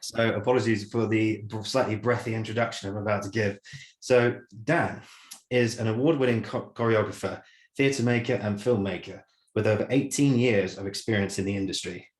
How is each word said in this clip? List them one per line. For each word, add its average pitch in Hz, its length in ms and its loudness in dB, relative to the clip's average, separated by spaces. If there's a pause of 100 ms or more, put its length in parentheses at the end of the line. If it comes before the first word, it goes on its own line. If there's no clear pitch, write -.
So 113 340 0
apologies 107 560 2
for 113 160 0
the 110 360 0
br-, 107 200 -8
slightly 110 320 0
breathy 113 400 -2
introduction 110 540 -4
I'm 101 80 -6
about 101 260 -2
to 98 60 -6
give. 101 300 -2 (400)
So 123 400 4 (240)
Dan 107 380 -2 (480)
is 120 300 2
an 113 80 -2
award-winning 123 560 2
cho-, - 320 -6
choreographer, 107 680 0 (340)
theatre 135 280 2
maker 120 320 2
and 107 240 -2
filmmaker 98 600 -2 (340)
with 107 120 0
over 107 220 2
eighteen 139 480 2
years 107 400 2
of 98 100 -8
experience 98 520 -2
in 95 60 0
the 98 100 -2
industry. 92 520 -6 (120)